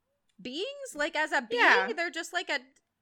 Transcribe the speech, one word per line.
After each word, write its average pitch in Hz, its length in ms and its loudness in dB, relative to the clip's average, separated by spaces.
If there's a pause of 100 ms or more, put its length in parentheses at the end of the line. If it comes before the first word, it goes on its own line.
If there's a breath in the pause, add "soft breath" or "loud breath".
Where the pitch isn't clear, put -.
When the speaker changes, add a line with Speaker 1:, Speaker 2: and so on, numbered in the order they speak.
(420)
Speaker 1:
beings. 480 520 -8
Like, 302 220 -2
as 311 160 0
a 302 100 2
being, 466 200 0
Speaker 2:
Yeah. 214 340 6
Speaker 1:
they're 339 140 -2
just, 330 240 -8
like, 359 160 -4
a, 294 100 -2 (420)